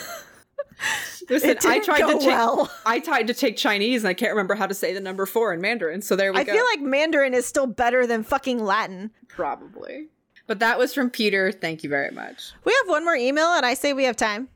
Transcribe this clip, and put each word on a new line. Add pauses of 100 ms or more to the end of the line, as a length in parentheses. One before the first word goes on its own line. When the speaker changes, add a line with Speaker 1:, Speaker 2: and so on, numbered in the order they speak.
(1300)
Speaker 1:
Listen,
Speaker 2:
It
Speaker 1:
I
Speaker 2:
didn't
Speaker 1:
tried
Speaker 2:
go
Speaker 1:
to
take,
Speaker 2:
well. (140)
Speaker 1:
I
tried
to
take
Chinese,
and
I
can't
remember
how
to
say
the
number
four
in
Mandarin,
so
there
we
Speaker 2:
I
Speaker 1:
go.
Speaker 2:
feel
like
Mandarin
is
still
better
than
fucking
Latin. (160)
Speaker 1:
Probably. (400)
But
that
was
from
Peter.
Thank
you
very
much. (140)
Speaker 2:
We
have
one
more
email,
and
I
say
we
have
time.